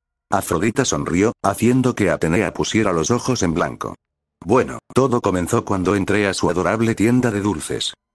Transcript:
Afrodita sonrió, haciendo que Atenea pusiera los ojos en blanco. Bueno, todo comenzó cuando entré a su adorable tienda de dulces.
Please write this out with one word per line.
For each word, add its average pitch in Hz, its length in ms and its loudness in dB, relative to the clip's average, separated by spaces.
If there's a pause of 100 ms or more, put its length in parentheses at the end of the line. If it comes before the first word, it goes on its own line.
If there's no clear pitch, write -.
(320)
Afrodita 98 540 0
sonrió, 90 480 0 (100)
haciendo 123 500 2
que 98 160 0
Atenea 82 420 0
pusiera 104 420 0
los 80 180 0
ojos 120 320 0
en 85 100 0
blanco. 67 420 -4 (480)
Bueno, 117 360 2 (160)
todo 120 260 2
comenzó 92 440 0
cuando 95 300 0
entré 101 320 0
a 95 60 -2
su 87 160 0
adorable 95 460 0
tienda 120 340 2
de 101 120 -2
dulces. 78 520 -4 (220)